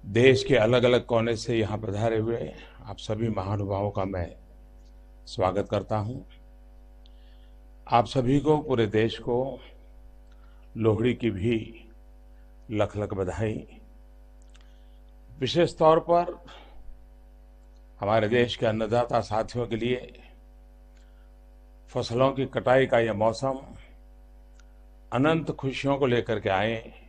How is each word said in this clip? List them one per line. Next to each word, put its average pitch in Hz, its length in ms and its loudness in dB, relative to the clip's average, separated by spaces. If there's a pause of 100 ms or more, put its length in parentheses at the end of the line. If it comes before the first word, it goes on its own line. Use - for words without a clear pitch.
देश 117 380 6
के 135 120 2
अलग-अलग 120 500 4
कोने 117 300 0
से 117 220 -4
यहाँ 104 200 -2
पधारे 110 400 -2
हुए 117 360 -4 (300)
आप 101 140 -14
सभी 110 320 -4
महानुभावों 101 640 -2
का 95 140 -2
मैं 92 300 -6 (920)
स्वागत 95 460 0
करता 107 260 -2
हूँ। 120 280 -6 (1600)
आप 120 180 6
सभी 135 340 2
को, 151 180 2
पूरे 127 300 2
देश 110 320 2
को 127 400 -4 (1200)
लोहड़ी 110 360 2
की 117 180 0
भी 110 560 -4 (840)
लख-लख 104 420 -2
बधाई। 95 540 -4 (1700)
विशेष 135 380 0
तौर 160 220 6
पर 175 460 -2 (1500)
हमारे 107 280 2
देश 120 280 2
के 123 100 -4
अन्नदाता 113 560 0
साथियों 110 460 -4
के 113 80 -4
लिए 120 480 -6 (1700)
फसलों 127 420 0
की 131 140 -4
कटाई 127 400 2
का 123 140 2
यह 113 140 0
मौसम 113 480 -2 (1500)
अनंत 156 380 0
खुशियों 135 460 -4
को 135 80 2
लेकर 117 340 0
के 104 100 -2
आए 113 440 -2 (140)